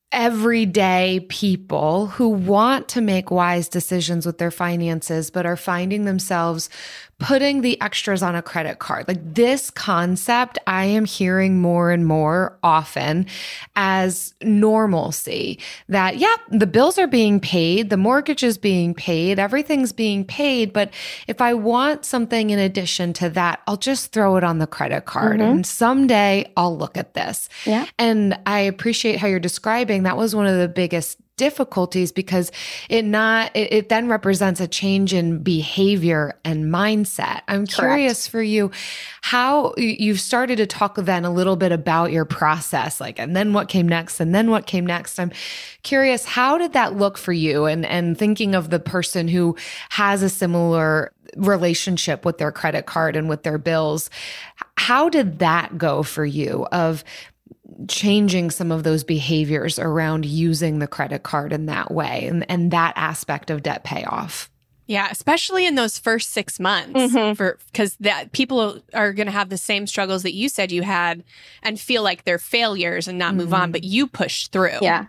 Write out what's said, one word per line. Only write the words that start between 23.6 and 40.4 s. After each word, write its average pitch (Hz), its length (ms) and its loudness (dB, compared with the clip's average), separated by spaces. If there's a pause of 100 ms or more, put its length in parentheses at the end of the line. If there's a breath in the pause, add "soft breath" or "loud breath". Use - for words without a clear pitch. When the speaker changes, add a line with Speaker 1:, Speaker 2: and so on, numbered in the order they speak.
Speaker 1:
I'll 202 120 -4
just 262 340 -4
throw 196 240 4
it 180 80 2
on 165 140 2
the 156 80 2
credit - 400 -4
card 214 340 2
Speaker 2:
Mm-hmm. 214 100 4
Speaker 1:
and 247 160 4
someday 233 880 4
I'll 170 220 2
look 156 220 -6
at - 160 -8
this. - 340 -6 (160 loud breath)
Speaker 2:
Yeah. 233 220 0 (120)
Speaker 1:
And 220 460 2
I 202 160 2
appreciate 196 580 0
how 196 80 0
you're 185 140 2
describing, 214 600 0
that 185 160 2
was 220 180 0
one 208 100 2
of 185 120 4
the 175 100 2
biggest 175 500 -2 (180)
difficulties, 190 760 0
because 185 380 -2 (380 loud breath)
it 226 160 2
not, 220 500 2
it, 214 160 0
it 214 200 2
then 233 180 2
represents 196 500 2
a 185 80 -2
change 196 460 0
in 170 300 0
behavior 165 1040 2
and 156 260 0
mindset. 208 760 0
I'm 202 200 -2
Speaker 2:
Correct. - 80 -6
Speaker 1:
curious 269 520 0
for 226 140 -4
you, 208 300 2 (500 loud breath)
how 254 560 2
y-, 220 220 0
you've 208 200 2
started 247 380 0